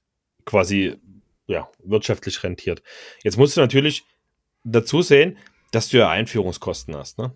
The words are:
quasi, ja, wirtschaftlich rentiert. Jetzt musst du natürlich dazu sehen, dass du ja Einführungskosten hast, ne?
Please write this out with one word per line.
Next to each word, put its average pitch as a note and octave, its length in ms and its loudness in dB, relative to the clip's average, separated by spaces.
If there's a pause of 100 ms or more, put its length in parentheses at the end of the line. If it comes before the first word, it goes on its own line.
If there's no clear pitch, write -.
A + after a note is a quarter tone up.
(460)
quasi, F#2+ 500 0 (520)
ja, E2+ 200 -6 (160)
wirtschaftlich G2+ 580 -4
rentiert. F2+ 400 -8 (400)
Jetzt G2 160 -2
musst C#3+ 200 4
du - 20 -2
natürlich C#3 460 0 (580)
dazu A#2 380 0
sehen, E3 360 4 (340)
dass A2+ 180 -2
du C3 80 4
ja A2 100 6
Einführungskosten F#2 880 -4
hast, - 220 -16
ne? B2 180 -8